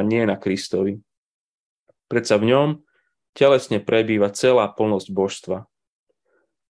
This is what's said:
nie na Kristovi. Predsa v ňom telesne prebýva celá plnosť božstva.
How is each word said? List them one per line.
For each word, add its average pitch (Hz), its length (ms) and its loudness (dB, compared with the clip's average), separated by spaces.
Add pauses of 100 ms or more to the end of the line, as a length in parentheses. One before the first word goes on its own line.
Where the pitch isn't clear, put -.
nie 113 160 0
na 98 160 -2
Kristovi. 98 640 -4 (1040)
Predsa 113 320 0
v 110 80 0
ňom 135 200 2 (680)
telesne 127 480 2
prebýva 110 480 0
celá 120 400 2
plnosť 104 400 -2
božstva. 95 460 -4 (1120)